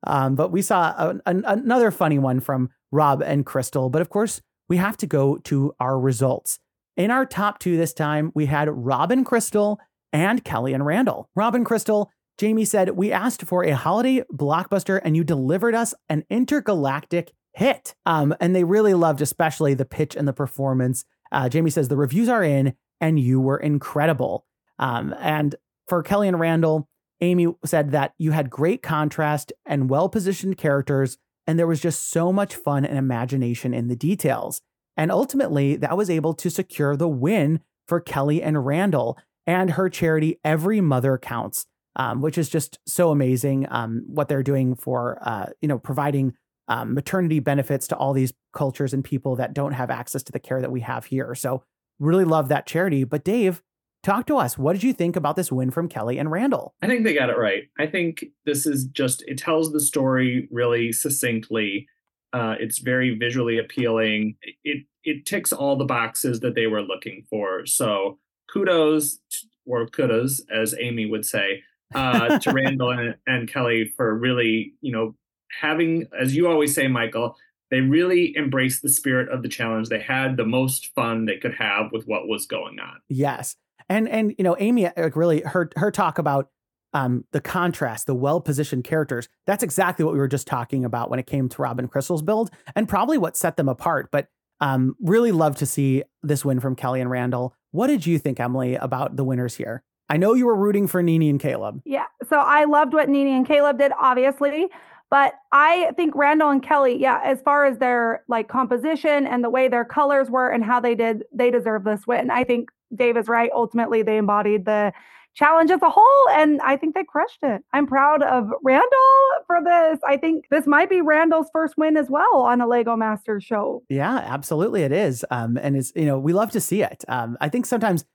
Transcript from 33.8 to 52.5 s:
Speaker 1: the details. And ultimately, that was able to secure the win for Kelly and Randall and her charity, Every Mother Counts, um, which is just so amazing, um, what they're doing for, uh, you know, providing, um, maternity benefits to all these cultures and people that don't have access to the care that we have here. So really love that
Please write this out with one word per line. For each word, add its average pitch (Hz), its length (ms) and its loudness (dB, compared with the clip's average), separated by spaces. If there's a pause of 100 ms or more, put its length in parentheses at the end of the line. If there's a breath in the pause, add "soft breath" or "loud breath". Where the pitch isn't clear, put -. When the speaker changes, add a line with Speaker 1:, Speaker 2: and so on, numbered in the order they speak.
Speaker 1:
the 120 80 -2
details. 135 640 -2 (340)
And 156 160 0
ultimately, 165 680 0
that 156 200 -2
was 202 120 -2
able 160 260 0
to - 160 -4
secure 147 440 -2
the 160 120 0
win 160 540 0 (260)
for 170 120 0
Kelly 151 440 -2
and 151 200 -2
Randall 143 540 -2 (300 soft breath)
and 180 240 0
her 180 180 0
charity, 160 540 0
Every 165 380 0
Mother 135 360 2
Counts, - 480 -8 (300)
um, 123 260 -4
which 151 160 -2
is 165 100 0
just - 380 -6
so 175 240 2
amazing, 135 600 0
um, 117 360 -4
what 147 240 -4
they're 135 140 0
doing 131 320 0
for, 123 460 -4
uh, 107 260 -6 (140)
you 151 60 -2
know, 135 120 -2
providing, 139 560 -2 (320)
um, 117 260 -4
maternity 160 460 0
benefits 139 480 -2
to - 100 -4
all 135 160 -2
these 131 200 0 (200)
cultures 139 400 -4
and 135 100 -2
people 131 320 -4
that 120 180 -6
don't 143 200 -4
have 127 160 -6
access 127 340 -8
to - 80 -20
the - 80 -8
care 131 220 -6
that 127 100 -6
we 127 100 -6
have 120 240 -8
here. 127 280 -6
So 127 300 -6 (360)
really 175 260 4
love 156 240 2
that 143 180 0